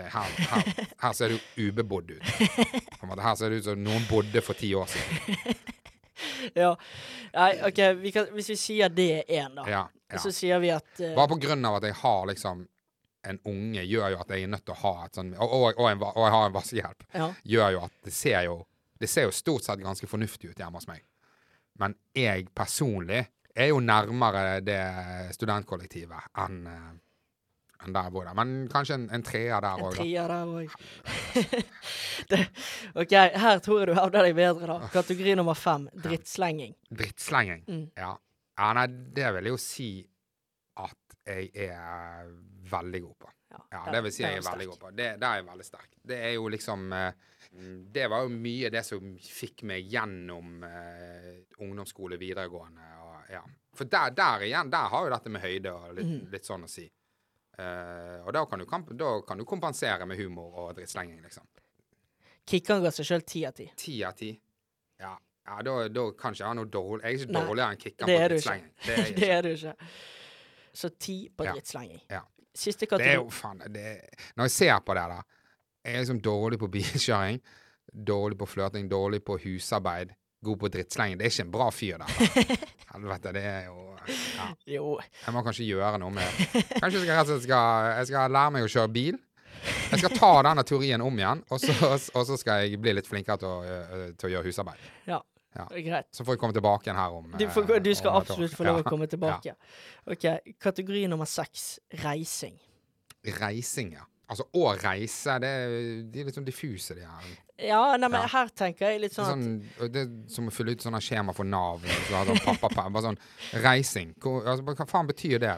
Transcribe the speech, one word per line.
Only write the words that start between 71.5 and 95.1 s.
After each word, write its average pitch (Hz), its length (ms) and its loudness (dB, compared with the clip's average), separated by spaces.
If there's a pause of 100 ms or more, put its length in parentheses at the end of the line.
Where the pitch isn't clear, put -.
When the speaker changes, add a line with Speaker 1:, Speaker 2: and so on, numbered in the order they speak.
Speaker 2:
drittslenging. 92 480 -14 (100)
Speaker 1:
Ja. 95 100 -8 (340)
Speaker 2:
Siste - 260 -4
Speaker 1:
Det 214 120 -4
er 196 40 6
Speaker 2:
kategori. 139 180 6
Speaker 1:
jo, 123 160 2
faen, 98 320 -10 (100)
det 104 140 -10
er, 104 140 -12 (360)
når 123 80 2
jeg 127 60 4
ser 131 300 8
på 98 140 -2
det 87 180 0
der, 90 100 -12 (640)
jeg 120 100 -6
er 123 60 0
liksom 123 200 -2
dårlig 107 380 0
på 104 120 -2
bilkjøring, 101 680 0 (540)
dårlig 101 440 -2
på 101 100 -6
flørting, 98 420 -4
dårlig 98 320 0
på 98 160 -4
husarbeid, 90 720 -4 (320)
god 104 160 -2
på 101 100 0
drittslenging. 92 500 -4
Det 107 80 0
er 117 40 0
ikke - 160 -2
en 87 60 -10
bra 117 180 2
fyr 90 280 -4
der. 78 120 -8 (400)
Speaker 2:
<laughs> - 420 -6
Speaker 1:
Helvete, 95 400 -6
det 98 120 -4
er 95 220 -6
jo, 92 300 -18 (400)
ja. - 120 -6 (180)
Speaker 2:
Jo. 143 340 -4 (260)
Speaker 1:
Jeg 117 80 -2
må 120 120 0
kanskje 113 220 -2
gjøre 101 320 0
noe 92 100 -6
med 95 160 -2
det. 185 380 2 (160)
Kanskje 185 180 2
skal 180 80 0
jeg 160 100 4
rett 151 120 6
og 151 80 2
slett 123 100 -6
skal, 117 520 6
jeg 127 80 0
skal 131 240 2
lære 143 220 6
meg 123 140 2
å 104 80 -2
kjøre 113 180 4
bil. 131 260 0 (720)
Jeg 214 100 4
skal 185 160 4
ta 202 140 10 (120)
denne 147 220 6
teorien 135 380 2
om 127 160 0
igjen, 104 320 2
og 131 100 -2
så, 151 140 4 (400)
og 123 100 4
så 135 140 -2
skal 104 260 2
jeg 104 160 0
bli 110 140 4
litt 98 120 0
flinkere 101 320 -2
til 95 100 -6
å, 90 140 -4
øh, 90 440 -8 (100)
til 92 140 -4
å - 20 0
gjøre 90 160 -2
husarbeid. 87 300 -6 (280)
Speaker 2:
Ja, 175 140 -4 (360)